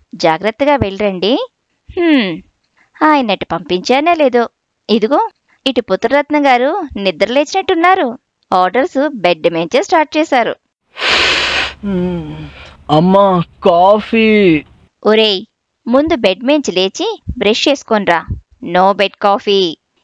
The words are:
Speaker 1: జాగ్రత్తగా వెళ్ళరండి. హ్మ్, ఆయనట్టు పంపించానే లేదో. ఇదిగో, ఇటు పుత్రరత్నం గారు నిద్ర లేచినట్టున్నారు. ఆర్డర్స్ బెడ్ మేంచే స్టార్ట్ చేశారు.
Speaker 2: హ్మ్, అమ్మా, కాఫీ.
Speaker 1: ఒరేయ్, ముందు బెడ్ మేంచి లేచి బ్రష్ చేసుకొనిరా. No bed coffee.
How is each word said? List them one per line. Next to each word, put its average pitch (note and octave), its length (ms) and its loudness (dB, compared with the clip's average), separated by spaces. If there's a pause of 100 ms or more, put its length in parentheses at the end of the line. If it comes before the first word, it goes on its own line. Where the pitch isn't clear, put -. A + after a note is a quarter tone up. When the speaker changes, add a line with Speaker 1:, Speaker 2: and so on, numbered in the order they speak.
(140)
Speaker 1:
జాగ్రత్తగా G3 600 -2
వెళ్ళరండి. G3 580 -2 (560)
హ్మ్, D4 420 0 (720)
ఆయనట్టు C4+ 420 0
పంపించానే F#3 680 -2
లేదో. B3 360 0 (400)
ఇదిగో, A3+ 320 0 (440)
ఇటు B3+ 160 0
పుత్రరత్నం C#4 640 -2
గారు C#4 500 0
నిద్ర G3 340 -2
లేచినట్టున్నారు. E4 880 0 (340)
ఆర్డర్స్ A#3+ 600 0
బెడ్ F3 400 0
మేంచే F3+ 300 0
స్టార్ట్ D#4+ 340 0
చేశారు. C4 380 0 (1300)
Speaker 2:
హ్మ్, F3 640 -6 (420)
అమ్మా, F#3 520 4 (200)
కాఫీ. G3+ 1000 4 (400)
Speaker 1:
ఒరేయ్, G#3+ 420 2 (420)
ముందు C#4+ 280 2
బెడ్ C#4 280 -2
మేంచి C#4 280 0
లేచి G3 500 -4 (160)
బ్రష్ A#3+ 320 0
చేసుకొనిరా. F#3 560 -2 (380)
No F3 200 0 (100)
bed G3 200 -2
coffee. G3 560 0 (340)